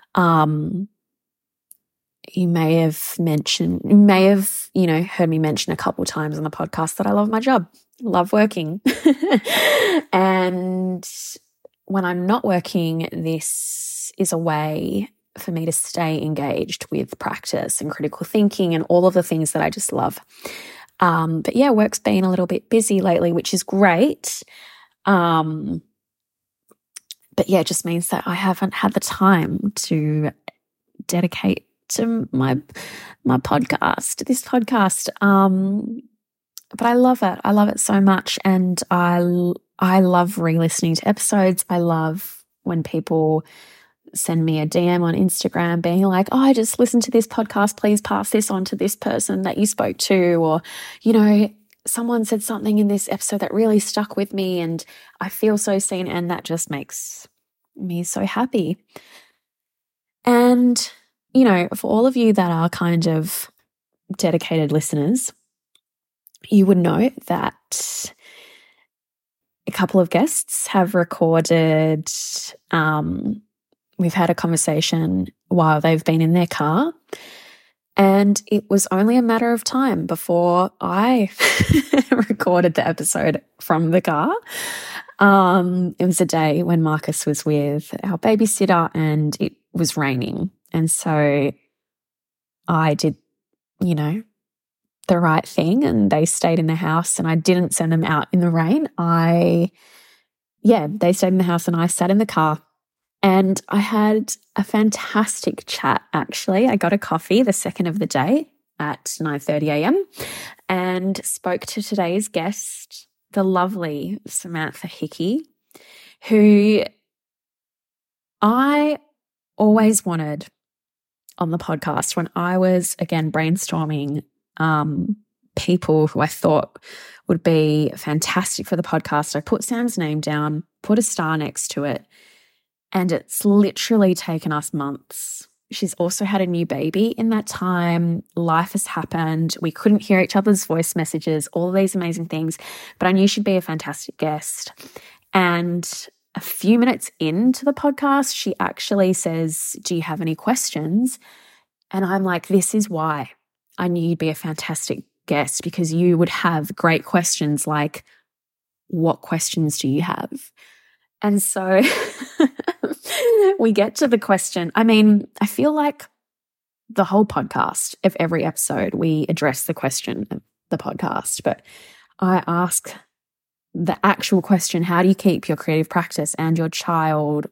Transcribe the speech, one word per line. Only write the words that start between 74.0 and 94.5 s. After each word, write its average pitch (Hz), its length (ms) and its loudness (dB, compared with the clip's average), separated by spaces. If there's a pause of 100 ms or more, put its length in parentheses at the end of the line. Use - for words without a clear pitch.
had 175 160 2
a 170 40 0
conversation 160 920 -2 (220)
while 160 320 2
they've 160 240 2
been 160 160 2
in 160 120 4
their 175 140 4
car. 185 460 0 (1040)
And 196 500 4
it 208 220 -2
was 196 220 2
only 208 260 2
a 254 60 4
matter 233 300 0
of 226 120 -4
time 214 420 -2
before 175 640 0 (100)
I 214 500 2 (460)
<laughs> 269 340 2
recorded 180 640 2
the - 120 0
episode 156 560 -2 (180)
from 160 300 0
the 180 120 4
car. 170 320 -2 (840)
Um, 180 800 4
it 175 60 0
was 180 160 2
a 180 60 4
day 160 360 2
when 170 200 2
Marcus 156 420 -2
was 147 220 -2
with 147 480 -2 (100)
our 185 140 -4
babysitter 196 760 2
and 151 480 0
it 156 140 -4 (180)
was 170 240 -2
raining. 139 540 -4 (220)
And 160 180 0
so 147 640 0 (1160)
I 160 260 2
did, 156 220 -2 (640)
you 175 140 0
know, 151 280 -2 (840)